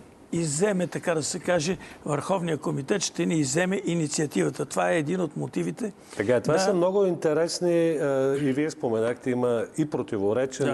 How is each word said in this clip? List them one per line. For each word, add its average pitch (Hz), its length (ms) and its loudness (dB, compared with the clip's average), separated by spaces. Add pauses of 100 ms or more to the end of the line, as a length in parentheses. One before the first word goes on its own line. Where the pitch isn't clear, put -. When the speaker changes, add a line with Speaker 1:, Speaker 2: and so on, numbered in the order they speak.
(320)
Speaker 1:
изземе, 170 560 0
така 165 280 -2
да 151 80 -2
се - 160 -6
каже, 180 380 0 (280)
Върховния 165 520 -2
комитет 156 460 -2
ще - 220 -4
ни 180 140 0
изземе 175 460 0
инициативата. 156 800 0
Това 180 260 0
е 175 60 2
един 170 240 -2
от 160 160 -4
мотивите 170 560 -6 (240)
Speaker 2:
Така, 117 240 2
това 151 120 0
Speaker 1:
на 170 60 4
Speaker 2:
са 196 140 2
много 185 320 4
интересни, 170 840 2
а, 139 520 2
и 135 120 2
вие 151 180 0
споменахте, 117 580 0
има 123 360 2 (120)
и 151 120 0
противоречия 120 760 0
Speaker 1:
Да. 139 80 2